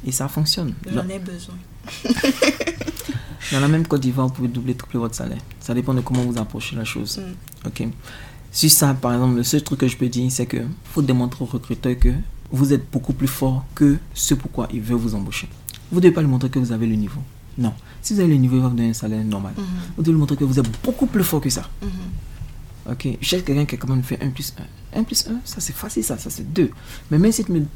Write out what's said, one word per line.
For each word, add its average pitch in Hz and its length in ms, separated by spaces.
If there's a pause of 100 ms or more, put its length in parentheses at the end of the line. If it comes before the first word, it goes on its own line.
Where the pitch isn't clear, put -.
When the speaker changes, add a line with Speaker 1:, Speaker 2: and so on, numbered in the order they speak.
Speaker 1:
Et 127 40
ça 131 160
fonctionne. 151 460 (180)
Speaker 2:
J'en 127 120
Speaker 1:
Dans 185 40
Speaker 2:
ai 190 120
besoin. 180 340 (400)
<laughs> - 1600
Speaker 1:
dans 135 80
la 143 80
même 160 180
Côte 143 140
d'Ivoire, 127 260
vous 127 80
pouvez 123 140
doubler, 123 260
tripler 127 240
votre 117 160
salaire. 120 240 (220)
Ça - 120
dépend 123 220
de 127 60
comment 127 220
vous 123 160
approchez 117 360
la 117 100
chose. 110 340
Speaker 2:
Mm. - 500
Speaker 1:
Ok. 117 200 (600)
Sur 156 200
ça, 139 240
par 131 200
exemple, 123 220
le 120 80
seul 147 180
truc 139 180
que 131 80
je - 80
peux 127 120
dire, 123 240
c'est 127 140
que - 120 (340)
faut 160 100
démontrer 127 420
au - 20
recruteur 120 520
que 123 140 (380)
vous 139 220
êtes - 180
beaucoup 131 220
plus 131 160
fort 131 360 (120)
que 143 220 (160)
ce - 200
pourquoi - 380
il 120 80
veut 117 160
vous 113 180
embaucher. - 340 (440)
Vous 180 80
devez 175 120
pas 170 100
lui 147 60
montrer 127 220
que 135 80
vous 120 140
avez 113 160
le 110 80
niveau. 107 240 (360)
Non. 117 160 (300)
Si - 120
vous 202 60
avez 175 100
le 147 60
niveau, 127 200
il 127 60
va 127 60
vous 123 80
donner 117 140
un 113 40
salaire 110 300
normal. 98 320
Speaker 2:
Mhm. 202 80 (320)
Speaker 1:
Vous - 60
devez 160 100
lui 160 60
montrer 143 180
que 143 80
vous 131 140
êtes 113 260
beaucoup 254 220
plus 202 180
fort - 160
que - 100
ça. 180 120 (200)
Speaker 2:
Mhm. 196 60 (1040)
Speaker 1:
Ok. 127 160 (120)
Je - 60
cherche 180 180
quelqu'un 147 200
qui 139 100
a 117 40
quand 123 100
même 131 160
fait - 180
un 135 80
plus 131 280
un. - 420
Un - 20
plus - 240
un, 233 180
ça - 160
c'est - 140
facile, - 300
ça, - 120
ça - 140
c'est - 220
deux. 160 180 (400)
Mais 151 80
même 214 140
si 220 120
tu - 80
me 160 100 (140)